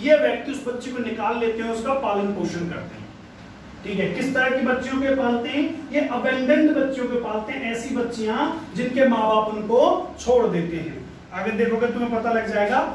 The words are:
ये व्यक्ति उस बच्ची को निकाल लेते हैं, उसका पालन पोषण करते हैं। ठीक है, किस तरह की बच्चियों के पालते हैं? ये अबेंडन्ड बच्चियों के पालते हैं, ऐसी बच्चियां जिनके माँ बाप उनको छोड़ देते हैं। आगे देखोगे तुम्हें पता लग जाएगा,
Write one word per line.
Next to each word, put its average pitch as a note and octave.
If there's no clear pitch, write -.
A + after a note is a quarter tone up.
ये D4
व्यक्ति C4
उस -
बच्ची B3
को B3
निकाल A3+
लेते A3+
हैं, A3+
उसका -
पालन G3+
पोषण E3+
करते -
हैं। -
ठीक F#3+
है, F3
किस C4
तरह C4
की B3+
बच्चियों B3
के C4+
पालते A#3+
हैं? C#4+
ये C#4
अबेंडन्ड C4
बच्चियों B3+
के A#3+
पालते G#3+
हैं, A#3
ऐसी -
बच्चियां A3+
जिनके B3+
माँ A3+
बाप G#3+
उनको A3
छोड़ A#3
देते E3+
हैं। -
आगे F#3+
देखोगे A3+
तुम्हें A#3+
पता A#3
लग G#3+
जाएगा, G#3